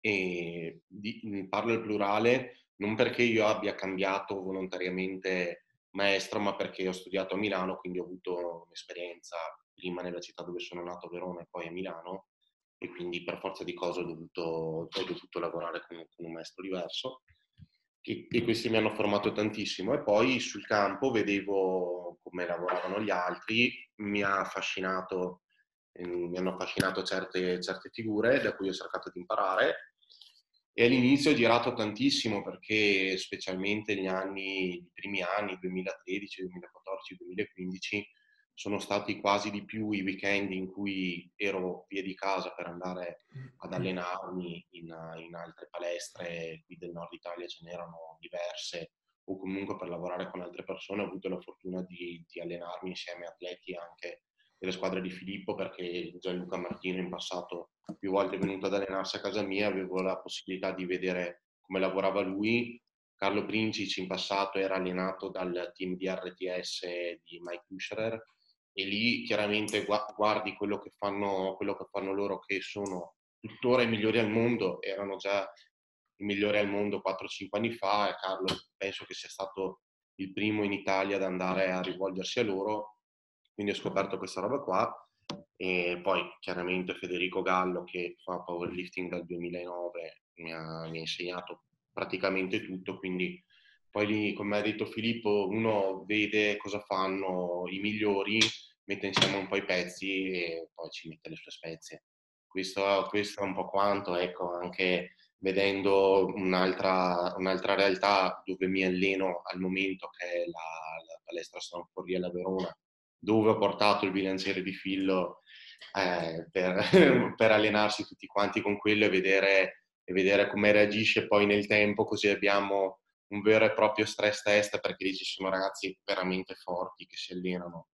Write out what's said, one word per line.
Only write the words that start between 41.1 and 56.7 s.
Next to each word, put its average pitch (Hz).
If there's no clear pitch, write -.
ero 92
via 98
di 92
casa 92
per 87
andare 87
ad 87
allenarmi 90
in, 85
in 82
altre 85
palestre 85
qui 87
del 87
nord 85
Italia, 87
ce -
n'erano 82
diverse, 87
o 95
comunque 95
per 90
lavorare 90
con 92
altre 90
persone. 98
Ho 98
avuto 92
la 90
fortuna 92
di, 87
di -
allenarmi 87
insieme 87
a 85
atleti 90
anche 85
della 92
squadra 92
di 90
Filippo, 95
perché 87
Gianluca 90
Martino 90